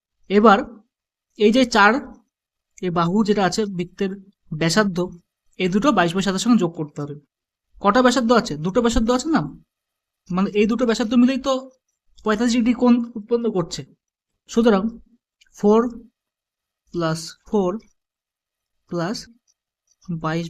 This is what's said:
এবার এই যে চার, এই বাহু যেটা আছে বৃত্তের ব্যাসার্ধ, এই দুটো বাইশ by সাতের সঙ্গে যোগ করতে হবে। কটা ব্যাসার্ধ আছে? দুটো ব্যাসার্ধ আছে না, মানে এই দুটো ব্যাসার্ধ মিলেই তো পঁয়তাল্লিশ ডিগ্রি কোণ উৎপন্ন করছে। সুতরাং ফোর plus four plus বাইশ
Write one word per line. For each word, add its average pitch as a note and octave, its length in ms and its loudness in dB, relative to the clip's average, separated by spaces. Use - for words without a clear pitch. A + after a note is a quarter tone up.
এবার G#3 280 6
এই G#3+ 140 4
যে C4 120 4
চার, G#3+ 280 4
এই F3+ 80 -4
বাহু E3+ 340 0
যেটা G3+ 200 0
আছে F3+ 220 -2
বৃত্তের F#3 440 -6
ব্যাসার্ধ, E3 460 0
এই F#3 100 -2
দুটো G#3+ 240 0
বাইশ F3 220 2
by F#3+ 80 -2
সাতের F#3+ 220 -2
সঙ্গে A#3 140 4
যোগ E3+ 180 -2
করতে D#3 240 -10
হবে। C#3+ 160 -12
কটা G3+ 220 2
ব্যাসার্ধ B3 300 2
আছে? G#3+ 240 0
দুটো F3+ 280 -4
ব্যাসার্ধ A#3 260 0
আছে B3+ 180 -2
না, D4 120 0
মানে F#3 200 -2
এই G#3 160 0
দুটো A#3 200 -2
ব্যাসার্ধ A3+ 280 -2
মিলেই B3+ 320 4
তো C4+ 60 0
পঁয়তাল্লিশ A3 320 0
ডিগ্রি A#3 180 2
কোণ A#3+ 200 4
উৎপন্ন A#3 360 -4
করছে। F3 300 -6
সুতরাং A3+ 320 2
ফোর G#3 220 4
plus E3 260 -4
four F#3+ 240 -2
plus F3 280 -6
বাইশ E3 280 -4